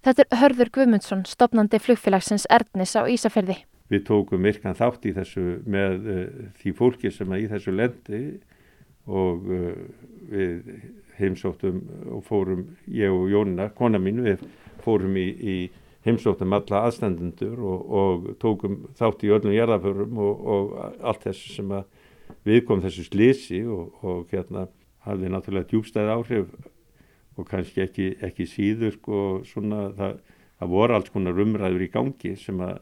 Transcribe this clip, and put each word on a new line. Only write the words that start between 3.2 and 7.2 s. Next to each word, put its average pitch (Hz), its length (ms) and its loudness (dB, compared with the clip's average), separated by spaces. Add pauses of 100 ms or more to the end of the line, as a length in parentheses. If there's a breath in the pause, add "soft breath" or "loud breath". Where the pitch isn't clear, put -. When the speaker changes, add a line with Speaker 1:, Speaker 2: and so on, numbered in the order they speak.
Speaker 2:
Við 101 160 2
tókum 98 400 4
virkan 98 320 -2
þátt 120 240 0
í 95 160 -2
þessu 95 240 -4 (240)
með, 98 400 0
eh, 92 180 -4 (360)
því 95 180 -4
fólki 120 320 2
sem 95 240 -6